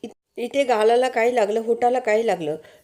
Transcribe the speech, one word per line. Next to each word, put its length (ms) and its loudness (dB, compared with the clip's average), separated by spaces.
इ-, 60 -14
इथे 260 -2
गालाला 440 2
काय 220 0
लागलं, 360 0
होठाला 320 0
काय 240 0
लागलं?" 340 -2